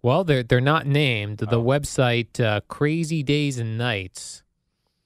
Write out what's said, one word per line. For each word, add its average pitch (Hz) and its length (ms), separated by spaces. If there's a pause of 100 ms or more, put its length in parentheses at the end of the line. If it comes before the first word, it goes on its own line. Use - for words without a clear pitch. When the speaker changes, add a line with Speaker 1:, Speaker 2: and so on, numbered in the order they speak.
Speaker 1:
Well, 147 200
they're, 139 200
they're 123 180
not 143 240
named. 120 540
The 113 180
Speaker 2:
Oh. 117 60
Speaker 1:
website, 123 760
uh, 107 280
Crazy 156 560
Days 143 340
and 113 180
Nights, 113 680 (640)